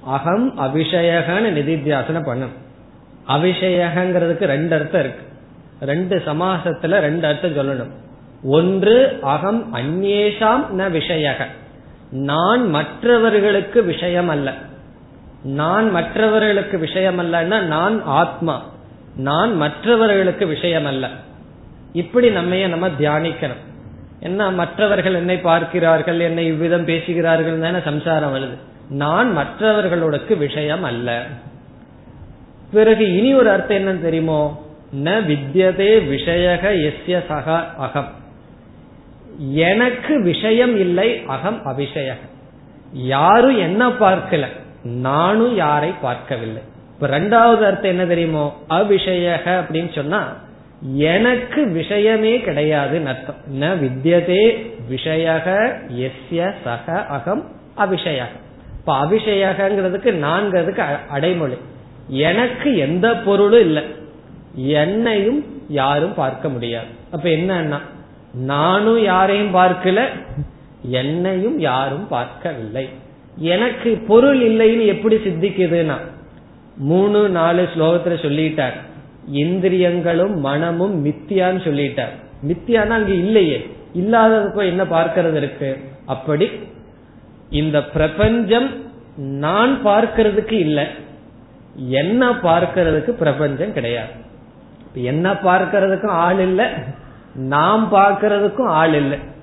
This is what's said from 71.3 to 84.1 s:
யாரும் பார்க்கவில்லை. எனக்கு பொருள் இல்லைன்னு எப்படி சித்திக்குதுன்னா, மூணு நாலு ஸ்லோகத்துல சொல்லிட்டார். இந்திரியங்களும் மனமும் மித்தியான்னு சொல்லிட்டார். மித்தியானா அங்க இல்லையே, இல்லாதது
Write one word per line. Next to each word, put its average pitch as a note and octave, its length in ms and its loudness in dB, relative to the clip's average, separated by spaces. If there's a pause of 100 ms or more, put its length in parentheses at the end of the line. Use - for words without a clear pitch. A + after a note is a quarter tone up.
யாரும் C#3 480 -2
பார்க்கவில்லை. B2 840 -6 (460)
எனக்கு G#3+ 720 0
பொருள் C4 320 6
இல்லைன்னு A3+ 460 4
எப்படி G#3+ 300 2
சித்திக்குதுன்னா, E3+ 800 0 (800)
மூணு G3+ 520 2
நாலு F3 460 2
ஸ்லோகத்துல E3 320 2
சொல்லிட்டார். D3+ 840 -2 (420)
இந்திரியங்களும் F3 1080 2
மனமும் E3 640 -2
மித்தியான்னு F#3 560 0
சொல்லிட்டார். C#3 480 -2 (380)
மித்தியானா G#3 400 0
அங்க G#3+ 240 0
இல்லையே, F#3 580 2 (240)
இல்லாதது A3 640 4